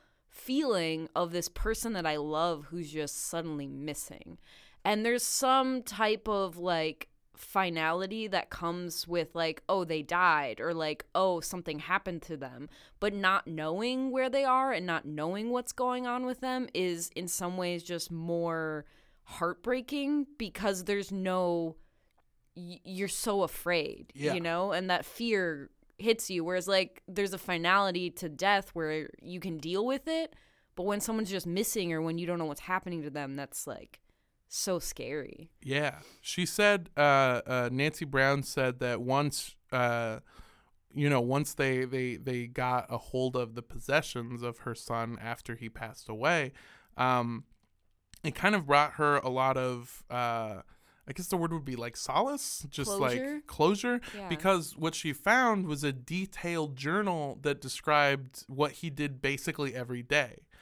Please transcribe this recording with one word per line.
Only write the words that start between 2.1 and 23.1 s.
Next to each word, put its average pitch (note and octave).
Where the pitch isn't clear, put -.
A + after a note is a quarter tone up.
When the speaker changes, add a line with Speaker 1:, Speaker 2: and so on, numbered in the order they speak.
Speaker 1:
love D3+
who's E3
just D3+
suddenly D#3+
missing. C#3+
And G#3+
there's A#3+
some C4
type G#3+
of, F#3+
like, E3
finality F#3
that F#3
comes F3
with, E3+
like, E3
oh, F#3
they D#3+
died, D3+
or, E3
like, D#3
oh, F#3
something D#3
happened F3+
to D#3+
them. C3
But G3+
not G3
knowing G#3+
where C4
they C#4
are C4
and G#3+
not E3
knowing E3
what's B3
going B3
on B3
with B3+
them B3+
is F3
in F3+
some F3+
ways F3
just E3+
more E3
heartbreaking C4
because G3
there's G3+
no, F3+
y-, F3
you're F#3+
so G3+